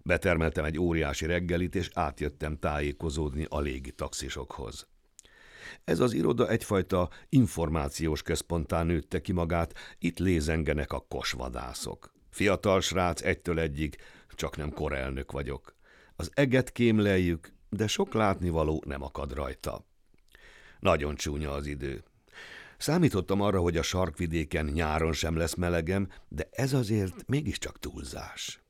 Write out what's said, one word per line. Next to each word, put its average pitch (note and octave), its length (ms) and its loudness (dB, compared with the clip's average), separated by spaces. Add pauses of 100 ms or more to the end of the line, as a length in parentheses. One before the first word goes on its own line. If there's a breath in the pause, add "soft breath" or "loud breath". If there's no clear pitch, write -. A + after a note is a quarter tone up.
betermeltem E2 640 2
egy D#2 140 -2
óriási D#2+ 460 2
reggelit, F2 500 0
és F2 180 -2
átjöttem D2+ 680 -4
tájékozódni D2+ 920 -2
a D2+ 100 -2
légitaxisokhoz. C2+ 1300 -8 (960 loud breath)
Ez E3+ 160 2
az B2 140 4
iroda A#2+ 360 4
egyfajta F#2+ 600 2 (200 loud breath)
információs D#2+ 920 2
központtá E2 640 -2
nőtte E2 380 0
ki - 100 -4
magát, E2+ 420 0 (260 loud breath)
itt E2+ 200 -2
lézengenek D#2 720 2
a C#2 80 -4
kosvadászok. B1 1120 -8 (160)
Fiatal F#2+ 520 4
srác E2+ 400 0
egytől E2+ 380 0
egyig, D2+ 360 -2 (340 loud breath)
csaknem D2+ 400 -6
korelnök C2+ 640 -4
vagyok. C#2 440 -8 (400 soft breath)
Az - 180 -8
eget C3 380 4
kémleljük, G2+ 840 4 (160)
de G#2 180 0
sok - 260 -2
látnivaló E2+ 720 2
nem C#2 180 -6
akad C#2 300 -8
rajta. C2+ 520 -8 (960 loud breath)
Nagyon D2 360 2
csúnya D2 360 -4
az C#2+ 140 -4
idő. C#2 380 -6 (760 loud breath)
Számítottam A2 640 2
arra, G2+ 180 4
hogy F2 180 2
a D#2+ 40 2
sarkvidéken E2 840 0
nyáron D#2 480 2
sem D#2+ 220 0
lesz D#2+ 200 0
melegem, F2 520 0 (200 loud breath)
de - 240 -8
ez C3 220 0
azért G#2+ 540 0
mégiscsak C3 520 -4
túlzás. - 920 -10